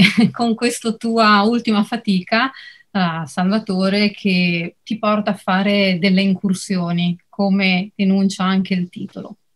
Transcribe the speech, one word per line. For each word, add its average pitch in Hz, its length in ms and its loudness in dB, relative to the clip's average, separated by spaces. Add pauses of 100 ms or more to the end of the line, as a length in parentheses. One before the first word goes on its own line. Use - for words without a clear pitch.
(160)
<laughs> 226 140 6
con 233 240 -2
questa 240 380 -2
tua 220 480 2
ultima 220 440 2
fatica, 220 640 -2 (400)
eh, 165 340 -2
Salvatore, 196 880 0
che 180 720 -2
ti 220 160 -8
porta 208 320 0
a 196 60 -4
fare 196 640 0
delle 190 220 2
incursioni, 180 960 -2 (140)
come 196 600 0
denuncia 190 500 0
anche 190 300 0
il 180 160 -2
titolo. - 480 -14 (180)